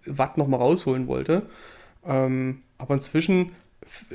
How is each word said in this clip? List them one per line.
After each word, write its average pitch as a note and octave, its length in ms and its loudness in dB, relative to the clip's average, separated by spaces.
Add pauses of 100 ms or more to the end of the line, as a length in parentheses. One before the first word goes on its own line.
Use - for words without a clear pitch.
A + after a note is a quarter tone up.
Watt C#3 320 -2
noch D3 100 2
mal C3 120 2
rausholen C3 480 2
wollte. C3+ 400 0 (600)
Ähm, C3 540 0 (160)
aber C3 160 -4
inzwischen, F3 600 2 (280)
f-, - 240 -20 (100)